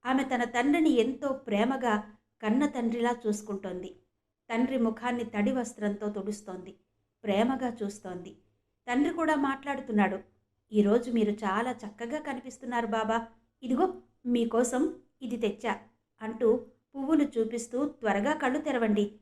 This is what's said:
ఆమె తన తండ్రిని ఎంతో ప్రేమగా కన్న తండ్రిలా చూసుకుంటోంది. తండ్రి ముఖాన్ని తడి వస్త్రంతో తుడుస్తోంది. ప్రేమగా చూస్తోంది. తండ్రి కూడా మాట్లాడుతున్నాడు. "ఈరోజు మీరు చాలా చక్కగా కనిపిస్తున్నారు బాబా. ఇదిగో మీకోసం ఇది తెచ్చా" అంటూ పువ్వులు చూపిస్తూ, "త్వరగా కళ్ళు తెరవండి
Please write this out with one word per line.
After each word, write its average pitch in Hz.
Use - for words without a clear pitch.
ఆమె 262
తన 247
తండ్రిని 285
ఎంతో 254
ప్రేమగా 233
కన్న 240
తండ్రిలా 240
చూసుకుంటోంది. 196
తండ్రి 247
ముఖాన్ని 233
తడి 214
వస్త్రంతో 208
తుడుస్తోంది. 196
ప్రేమగా 233
చూస్తోంది. 180
తండ్రి 294
కూడా 320
మాట్లాడుతున్నాడు. 269
"ఈరోజు 214
మీరు 220
చాలా 208
చక్కగా 233
కనిపిస్తున్నారు 247
బాబా. 220
ఇదిగో 262
మీకోసం 240
ఇది 247
తెచ్చా" 214
అంటూ 226
పువ్వులు 294
చూపిస్తూ, 240
"త్వరగా 214
కళ్ళు 285
తెరవండి 226